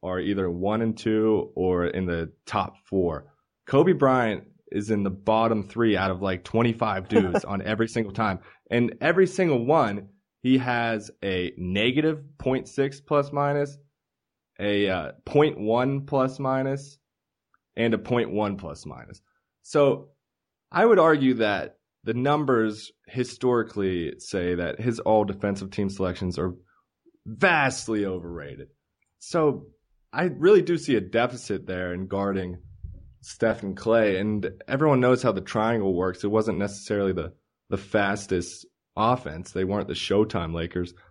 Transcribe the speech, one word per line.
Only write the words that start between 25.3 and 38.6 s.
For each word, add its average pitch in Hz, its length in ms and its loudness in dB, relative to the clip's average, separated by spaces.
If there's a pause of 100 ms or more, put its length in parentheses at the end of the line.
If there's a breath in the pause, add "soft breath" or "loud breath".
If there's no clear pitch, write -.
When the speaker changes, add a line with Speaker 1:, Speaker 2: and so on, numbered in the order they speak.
Speaker 1:
team 101 180 -2
selections 92 500 -4
are 90 160 -2 (720)
vastly 131 800 0
overrated. 85 640 -8 (520)
So 151 460 0 (460)
I 160 120 -2
really 170 380 6
do 165 140 0
see 139 200 0
a 101 40 2
deficit 113 680 -2
there 90 280 -4
in 92 120 -6
guarding 98 520 -4 (640)
Steph - 400 -2
and 98 120 -6
Klay, 107 460 2
and 104 300 -2 (180)
everyone 135 320 4
knows 123 220 4
how 120 100 2
the 98 80 -2
triangle 107 540 0
works. 92 300 -2
It 101 60 0
wasn't 107 280 0
necessarily 101 560 -2
the, 80 180 -8 (380)
the 95 80 -2
fastest 101 880 -2 (280)